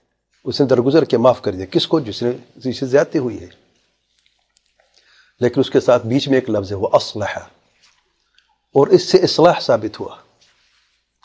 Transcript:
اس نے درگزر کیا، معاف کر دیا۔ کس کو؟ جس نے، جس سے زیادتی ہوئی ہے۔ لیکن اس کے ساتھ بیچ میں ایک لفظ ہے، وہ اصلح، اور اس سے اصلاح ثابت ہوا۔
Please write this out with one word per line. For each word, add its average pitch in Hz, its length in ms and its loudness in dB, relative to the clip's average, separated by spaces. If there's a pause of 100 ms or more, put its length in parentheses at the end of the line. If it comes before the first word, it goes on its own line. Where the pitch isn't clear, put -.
(440)
اس 127 160 -6
نے 143 60 4
درگزر 135 380 2
کیا، 120 140 0
معاف 120 240 2
کر 101 100 -4
دیا۔ 92 140 -10
کس 160 200 -2
کو؟ 160 140 0
جس 110 220 -8
نے، 120 80 -2 (260)
جس 127 220 -8
سے 135 80 -6
زیادتی 151 320 0
ہوئی 113 220 -6
ہے۔ 87 60 -18 (1900)
لیکن 120 200 0
اس 127 100 -2
کے 127 100 2
ساتھ 120 260 2
بیچ 135 220 -2
میں 135 80 2
ایک 127 140 -2
لفظ 101 200 -4
ہے، 101 60 -6
وہ 98 160 -4
اصلح، - 460 -2 (1400)
اور 139 120 4
اس 175 160 4
سے - 160 2
اصلاح 170 420 2
ثابت 110 400 -4
ہوا۔ - 160 -12 (1080)